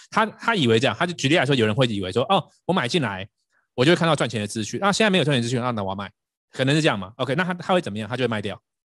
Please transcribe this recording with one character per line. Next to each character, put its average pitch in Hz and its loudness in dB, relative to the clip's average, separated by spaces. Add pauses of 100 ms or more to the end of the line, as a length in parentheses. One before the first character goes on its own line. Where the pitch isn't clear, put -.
(100)
他， 214 2
他 226 -2
以 143 2
为 113 6
这 131 2
样， 104 2
他 170 0
就 180 -4
举 135 -2
例 160 4
来 147 2
说， 139 0
有 113 2
人 107 0
会 131 2
以 104 -4
为 92 -6
说 113 0 (100)
：“哦， 185 0 (200)
我 170 -2
买 175 0
进 151 -2
来， 98 -6 (460)
我 123 2
就 160 6
会 175 8
看 165 2
到 160 4
赚 135 -2
钱 113 -4
的 104 -4
资 110 -4
讯。 120 -6
啊， 196 2
现 220 2
在 208 4
没 185 2
有 143 2
赚 147 0
钱 120 2
资 117 -4
讯， 120 -2
啊， 123 -2
那 107 -4
我 98 -4
要 95 -4
卖。” 98 -10 (440)
可 135 -4
能 135 2
是 156 2
这 151 2
样 127 2
嘛。 95 -8
OK， 131 -2
那 185 0
他， 180 -2
他 180 -2
会 180 4
怎 110 -6
么 104 -8
样？ 107 -8
他 123 -6
就 127 -2
会 120 0
卖 110 -2
掉。 98 -8 (320)